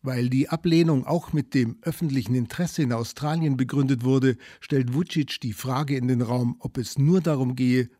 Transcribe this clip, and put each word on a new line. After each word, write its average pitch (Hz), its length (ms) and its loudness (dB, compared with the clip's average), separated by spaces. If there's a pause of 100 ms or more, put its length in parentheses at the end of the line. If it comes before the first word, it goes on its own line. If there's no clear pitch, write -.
Weil 123 260 -2
die 131 200 2
Ablehnung 165 580 2
auch 165 260 -2
mit 147 220 -2
dem 120 280 0
öffentlichen 135 520 -2
Interesse 156 480 -2
in 123 100 0
Australien 147 640 -2
begründet 131 480 0
wurde, 131 320 4 (240)
stellt 131 300 0
Vučić 151 500 -2
die 117 120 -6
Frage 135 440 -4
in 123 120 0
den 123 140 2
Raum, 120 380 0
ob - 180 -8
es 120 200 -6
nur 165 220 4
darum 131 360 0
gehe, 127 320 2 (120)